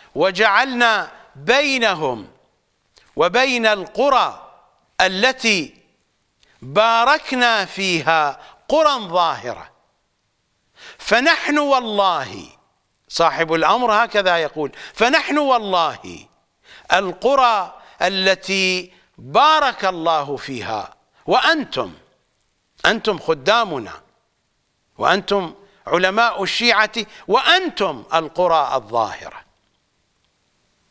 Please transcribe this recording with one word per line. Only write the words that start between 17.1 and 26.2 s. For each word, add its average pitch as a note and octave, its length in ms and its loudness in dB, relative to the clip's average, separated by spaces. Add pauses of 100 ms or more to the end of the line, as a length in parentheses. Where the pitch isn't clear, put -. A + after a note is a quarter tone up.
التي F#3+ 880 0 (260)
بارك B3+ 640 2
الله D#3+ 520 -2
فيها، A2 580 -8 (320)
وأنتم، G#3+ 680 0 (920)
أنتم G#3+ 320 0
خدامنا، D#3+ 800 -2 (1000)
وأنتم F#3 560 0 (320)
علماء F#3+ 560 0